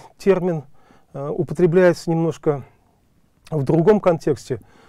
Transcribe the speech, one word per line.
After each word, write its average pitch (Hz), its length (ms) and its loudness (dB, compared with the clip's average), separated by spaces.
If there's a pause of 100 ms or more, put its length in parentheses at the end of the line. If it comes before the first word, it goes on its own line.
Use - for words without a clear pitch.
(160)
термин, 180 480 -2 (480)
э, 139 160 -12
употребляется 170 840 2
немножко 160 540 -2 (840)
в 147 140 -2
другом 165 360 2
контексте, 151 580 -2 (300)